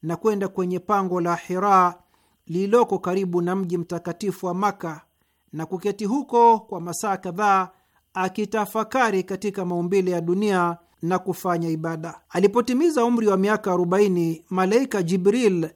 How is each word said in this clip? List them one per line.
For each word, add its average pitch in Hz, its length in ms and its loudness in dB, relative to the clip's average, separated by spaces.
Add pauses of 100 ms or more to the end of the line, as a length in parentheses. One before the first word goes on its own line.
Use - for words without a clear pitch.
na 165 120 -4
kwenda 202 320 0
kwenye 185 320 -4
pango 190 420 0
la 170 140 0
Hira 185 600 2 (520)
lililoko 202 520 2
karibu 185 420 -2
na 175 140 -2
mji 180 220 -4
mtakatifu 175 680 -6
wa 180 80 -4
Maka 180 480 -4 (520)
na 156 120 -8
kuketi 196 400 -6
huko 233 540 4
kwa 180 220 -10
masaa 180 360 -4
kadhaa 190 520 0 (440)
akitafakari 208 1120 -2
katika 196 420 -6
maumbile 180 460 0
ya 170 100 -2
dunia 175 560 0 (240)
na 180 180 0
kufanya 175 500 -2
ibada. 160 600 -6
Alipotimiza 240 760 2
umri 233 220 2
wa 196 100 4
miaka 202 360 0
arobaini, 180 760 2
malaika 196 540 0
Jibril 185 720 2